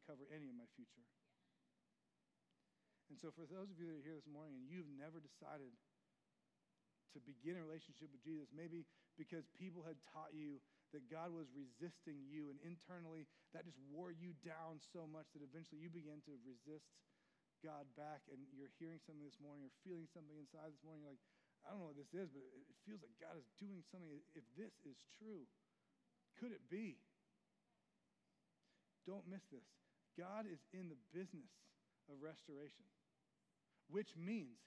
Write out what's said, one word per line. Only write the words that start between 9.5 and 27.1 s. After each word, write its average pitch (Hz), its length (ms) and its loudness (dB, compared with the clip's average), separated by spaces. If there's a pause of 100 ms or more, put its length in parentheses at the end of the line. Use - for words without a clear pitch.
people 175 240 2
had 156 160 0 (160)
taught 156 160 2
you 151 240 4 (400)
that 127 120 -2
God 165 240 4
was 160 200 4
resisting 139 760 0
you, 147 240 4
and 143 80 -2
internally 165 640 0 (280)
that 165 120 2
just 151 240 -4
wore 170 240 4
you 170 200 2 (120)
down 160 320 2 (160)
so 160 160 2
much 156 240 0
that 147 80 -4
eventually 151 400 -2
you 170 80 2
began 151 360 0
to 147 80 -4 (120)
resist 131 440 -4 (760)
God 147 320 0
back, 147 320 2
and 135 120 -2 (120)
you're 135 240 -2
hearing 165 240 0
something 151 240 -4
this 139 160 -6
morning 147 240 -2
or 131 80 -4 (120)
feeling 165 280 2
something 151 240 -6
inside 156 360 -4
this 143 120 -12
morning, 156 200 -4
you're 143 120 -4
like, - 80 -16 (400)
"I - 80 -2
don't 202 80 2
know 160 120 2
what 139 40 -4
this 143 160 -4
is, 180 200 6
but 135 120 -2
it 131 400 -10
feels 208 160 -2
like - 200 -10
God 165 160 -2
is 127 200 -6
doing 196 320 0
something. 175 240 -4 (220)
If 147 100 -6 (120)
this 208 160 0 (120)
is 135 160 -4 (160)
true, 208 320 -2 (880)
could 240 160 2
it 131 160 -4
be?" 185 320 4 (2000)